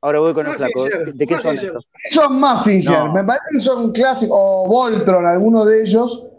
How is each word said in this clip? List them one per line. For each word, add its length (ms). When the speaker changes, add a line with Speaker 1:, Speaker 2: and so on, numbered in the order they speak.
Speaker 1:
ahora 180
voy 140
con 140
el 60
Speaker 2:
Mazinger, 380
Speaker 1:
Flaco. 220
¿De 140
qué 80
son 80
Speaker 2:
Mazinger. 140
Speaker 1:
estos? 200
Speaker 3:
Esos 220
Mazinger, 680
Speaker 1:
No. 140
Speaker 3:
me 120
parece 260
que 80
son 320
clásicos, 480
o 280
Voltron, 580
alguno 400
de 160
ellos. 440